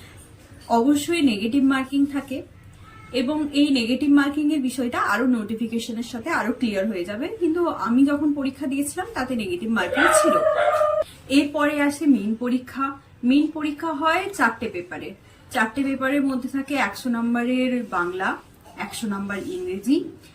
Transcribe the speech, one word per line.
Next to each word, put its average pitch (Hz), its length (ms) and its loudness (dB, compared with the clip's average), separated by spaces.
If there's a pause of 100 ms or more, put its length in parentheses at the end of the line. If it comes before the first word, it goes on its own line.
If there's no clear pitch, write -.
(680)
অবশ্যই 285 520 2
নেগেটিভ 233 420 2
মার্কিং 269 420 2
থাকে 277 360 -6 (720)
এবং 285 400 -2
এই 285 160 4
নেগেটিভ 254 400 2
মার্কিং 294 440 4
এর 294 80 0
বিষয়টা 254 380 -2
আরো 254 280 0
নোটিফিকেশনের 226 760 -2
সাথে 240 260 -8
আরো 240 240 0
ক্লিয়ার 208 340 0
হয়ে 185 180 -4
যাবে, 214 220 -6 (120)
কিন্তু 339 280 2
আমি 233 380 2
যখন 285 280 2
পরীক্ষা 277 340 -4
দিয়েছিলাম 285 460 -4
তাতে 254 220 -4
নেগেটিভ 214 340 -4
মার্কিং 277 340 2
ছিল। 622 360 6 (880)
এরপরে 294 520 2
আসে 285 240 0
মেইন 220 300 4
পরীক্ষা। 254 640 -4 (240)
মেইন 294 280 4
পরীক্ষা 311 420 -6
হয় 330 400 0
চারটে 226 360 0
পেপারে। 180 440 -10 (380)
চারটে 247 320 0
পেপারের 269 400 0
মধ্যে 262 260 -2
থাকে 277 260 -4
একশো - 340 -4
নম্বরের 240 720 0
বাংলা, 185 540 -4 (400)
একশো 214 300 -8
নম্বর 202 300 -6
ইংরেজি, 202 680 -2 (320)